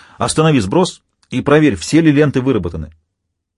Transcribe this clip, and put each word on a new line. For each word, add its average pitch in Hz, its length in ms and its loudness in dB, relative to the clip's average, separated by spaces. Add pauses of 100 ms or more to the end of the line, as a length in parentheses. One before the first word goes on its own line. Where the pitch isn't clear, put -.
(180)
"Останови 143 420 0
сброс 139 420 -2 (280)
и 123 100 -6
проверь, 139 360 2
все - 260 0
ли 156 100 4
ленты 135 300 0
выработаны". 87 500 -4 (640)